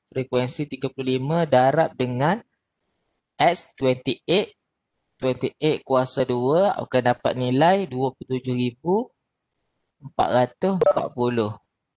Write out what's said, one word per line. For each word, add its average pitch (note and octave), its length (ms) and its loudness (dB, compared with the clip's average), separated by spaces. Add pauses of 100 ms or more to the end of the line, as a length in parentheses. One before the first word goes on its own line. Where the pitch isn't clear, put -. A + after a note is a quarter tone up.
Frekuensi B2+ 640 -4
tiga C3+ 160 -6
puluh C3 320 -4
lima D#3 240 -2
darab C#3 500 2
dengan B2+ 460 -2 (1000)
X E3+ 400 0
twenty-eight. C3 800 -2 (600)
Twenty-eight C3 680 -2
kuasa C3 400 0
dua, C3+ 480 2
awak - 160 -8
akan B2+ 140 0 (100)
dapat - 240 -2
nilai D3 480 2
dua C3 300 -4
puluh - 240 -6
tujuh B2+ 160 -4
ribu C#3 560 -2 (840)
empat - 340 -4
ratus B2+ 480 0
empat - 320 2
puluh. A#2+ 400 0 (460)